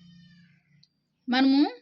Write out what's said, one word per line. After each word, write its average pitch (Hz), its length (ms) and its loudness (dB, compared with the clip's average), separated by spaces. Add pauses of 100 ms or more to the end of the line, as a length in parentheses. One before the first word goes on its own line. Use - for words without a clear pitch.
(1300)
మనము 269 540 0